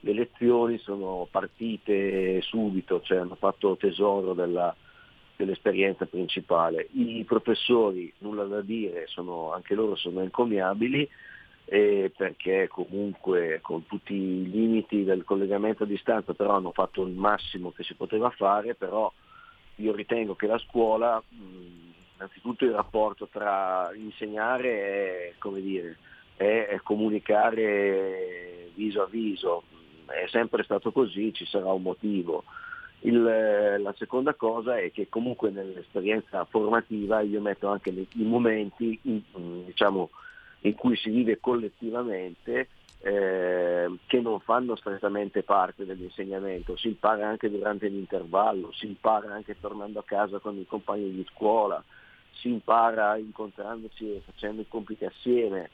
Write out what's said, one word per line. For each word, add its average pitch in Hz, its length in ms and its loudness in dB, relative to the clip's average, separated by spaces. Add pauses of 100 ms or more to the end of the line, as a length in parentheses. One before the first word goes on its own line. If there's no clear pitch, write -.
le 104 120 0
lezioni 117 640 2
sono 95 520 -6
partite 98 1080 0
subito, 95 600 0
cioè 92 160 2
hanno 90 160 -4
fatto 95 420 2
tesoro 98 560 2
della, 87 420 0 (640)
dell'esperienza 95 680 2
principale. 82 840 0
I 117 320 -2
professori, 107 920 2
nulla 104 260 -6
da 101 160 -4
dire, 98 480 -4
sono, 85 460 -6
anche 92 220 -4
loro 107 200 2
sono 90 240 -4
encomiabili, 110 880 0 (560)
eh, 101 480 4
perché 95 540 0
comunque 90 960 -2
con 82 240 -6
tutti - 280 -8
i 92 360 -2
limiti 110 560 2
del 92 180 2
collegamento 101 600 0
a 104 40 -2
distanza 101 460 -2
però 101 220 2
hanno 92 180 0
fatto 95 320 0
il 92 80 -6
massimo 95 580 -2
che - 120 -16
si - 100 -12
poteva 110 380 -2
fare, 104 440 2
però 98 340 -2 (680)
io 107 180 0
ritengo 107 420 -2
che 107 120 -2
la 113 120 2
scuola, 113 680 2
mh, 90 920 -20
innanzitutto 110 480 -4
il 120 60 6
rapporto 104 600 0
tra 95 640 0
insegnare 104 1300 -2
e, 85 100 -18
come 98 220 -6
dire, 90 360 -4 (380)
è, 107 360 2
è 98 120 -2
comunicare 101 1900 2
viso 104 280 -2
a 95 60 0
viso, 95 560 -2 (420)
è 76 220 -6
sempre 117 360 0
stato 104 280 -2
così, 107 420 0
ci 85 120 -10
sarà 95 260 -2
un 95 100 0
motivo. 92 600 -2 (560)
Il, 117 240 4
la 104 720 2
seconda 131 360 0
cosa 113 440 -2
è 90 140 -2
che 101 160 -6
comunque 117 420 -2
nell'esperienza 98 920 -4
formativa 107 800 0
io 104 180 0
metto 101 300 -2
anche 101 200 -2
le, 92 160 -6 (100)
i 113 80 -2
momenti 110 800 0
in, 110 180 -2 (440)
diciamo, 95 440 2 (560)
in 107 100 4
cui 120 220 2
si - 120 -4
vive 113 300 2
collettivamente, 117 1300 -4 (320)
eh, 90 880 2 (160)
che 123 160 4
non 113 200 0
fanno 120 340 2
strettamente 101 680 -2
parte 95 420 2
dell'insegnamento. 92 920 -8
Si - 100 -4
impara 107 400 0
anche 110 220 -2
durante 101 380 -2
l'intervallo, 95 840 0
si - 140 -10
impara 104 460 0
anche 104 260 -12
tornando 104 400 -10
a 101 60 -12
casa 101 340 -2
con 104 180 -8
i 92 80 -10
compagni 101 460 -6
di 92 220 -8
scuola, 104 500 0 (480)
si - 180 -8
impara 113 680 4
incontrandosi 107 1000 -10
e 95 100 -12
facendo 107 360 -8
i 104 60 -10
compiti 107 380 -8
assieme. 104 680 0